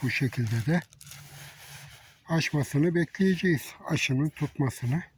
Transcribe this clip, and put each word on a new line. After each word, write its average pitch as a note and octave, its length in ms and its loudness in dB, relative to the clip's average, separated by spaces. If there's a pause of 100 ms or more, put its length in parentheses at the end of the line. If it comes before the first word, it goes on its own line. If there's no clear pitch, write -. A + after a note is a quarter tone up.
Bu B2+ 80 0
şekilde A#2 560 -2
de E3 140 2 (1500)
açmasını D#3 680 2
bekleyeceğiz. F3 800 2 (120)
Aşının C#3+ 420 0
tutmasını. C#3 760 -2 (160)